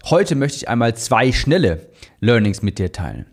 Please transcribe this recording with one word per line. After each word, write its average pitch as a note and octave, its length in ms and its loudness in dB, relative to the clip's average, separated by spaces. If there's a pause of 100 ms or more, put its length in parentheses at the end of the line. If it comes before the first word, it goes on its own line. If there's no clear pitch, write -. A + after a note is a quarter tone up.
heute E3+ 300 2
möchte C#3 240 -2
ich - 100 -10
einmal A#2 260 0
zwei B2 380 2
schnelle C3+ 560 0 (320)
Learnings G#2 400 2
mit G2 180 -2
dir F#2 140 -4
teilen. A#1+ 400 -10